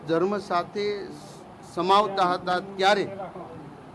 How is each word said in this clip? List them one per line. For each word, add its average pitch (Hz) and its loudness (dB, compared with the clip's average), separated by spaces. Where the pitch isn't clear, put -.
ધર્મ 180 2
સાથે 196 -2
સમાવતા 196 4
હતા, 180 0
ત્યારે 190 2